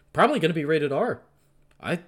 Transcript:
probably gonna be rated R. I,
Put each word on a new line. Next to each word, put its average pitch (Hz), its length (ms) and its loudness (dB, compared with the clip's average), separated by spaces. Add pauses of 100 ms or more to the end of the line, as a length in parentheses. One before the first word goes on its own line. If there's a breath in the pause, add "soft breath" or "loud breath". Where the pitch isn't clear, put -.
(120)
probably 240 260 4
gonna 165 160 0
be 156 100 -4
rated 143 280 0
R. 156 300 -2 (580)
I, 170 280 -6